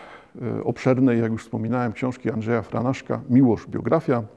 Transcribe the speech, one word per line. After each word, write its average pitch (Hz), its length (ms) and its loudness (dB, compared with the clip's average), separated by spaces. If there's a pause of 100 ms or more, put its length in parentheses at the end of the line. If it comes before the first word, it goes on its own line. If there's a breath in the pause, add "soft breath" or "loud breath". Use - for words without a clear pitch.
(420 loud breath)
e, 110 220 -6
obszernej, 123 560 2
jak 113 120 0
już 113 100 -6
wspominałem, 117 500 -4
książki 127 380 -4
Andrzeja 110 320 -2
Franaszka, 120 580 -4 (100)
Miłosz, 120 360 6
biografia. 120 560 0 (140)